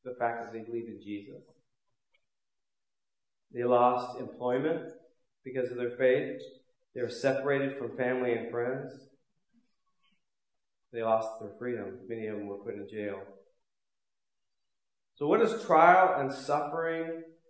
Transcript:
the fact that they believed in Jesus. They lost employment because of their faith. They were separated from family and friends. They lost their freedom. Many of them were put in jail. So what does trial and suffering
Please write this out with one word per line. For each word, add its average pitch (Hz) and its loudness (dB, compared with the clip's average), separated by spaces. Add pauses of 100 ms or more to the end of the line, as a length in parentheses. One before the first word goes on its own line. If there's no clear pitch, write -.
the 127 -10
fact 117 -2
that 107 -14
they 113 -10
believed 113 -8
in 98 -14
Jesus. 101 -12 (2000)
They 120 -4
lost 123 4
employment 127 -2 (500)
because 127 -4
of 120 -8
their 120 -2
faith. 131 2 (520)
They 127 -6
were 117 -2
separated 139 0
from 117 -8
family 123 0
and 113 -4
friends. 123 -4 (2000)
They 113 -4
lost 113 2
their 101 -10
freedom. 107 -6
Many 113 -6
of 107 -6
them 104 -8
were 101 -8
put 104 -8
in 101 -12
jail. 104 -6 (2000)
So 147 -2
what 202 6
does 214 2
trial 180 8
and 135 -2
suffering 165 -4 (260)